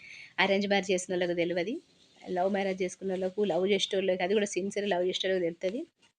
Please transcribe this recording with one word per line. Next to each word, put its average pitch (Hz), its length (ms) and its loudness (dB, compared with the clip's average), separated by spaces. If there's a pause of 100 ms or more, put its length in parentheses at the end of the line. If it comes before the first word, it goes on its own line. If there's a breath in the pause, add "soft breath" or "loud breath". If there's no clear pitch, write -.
(400 loud breath)
అరేంజ్ 196 280 4
మ్యారేజ్ 196 240 2
చేసిన 180 220 0
వాళ్ళకి 180 220 0
తెలియదు, 175 400 0 (460)
లవ్ 185 300 0
మ్యారేజ్ 196 300 -2
చేసుకున్న 185 300 -4
వాళ్ళకు, 185 320 -2
లవ్ 180 260 2
చేసేటోళ్ళకి, 190 540 2
అది 185 100 2
కూడా 214 120 2
సిన్సియర్ 202 440 -4
లవ్ 180 180 2
చేసేటోళ్ళకి 185 340 0
తెలుస్తుంది. 180 400 -4 (380)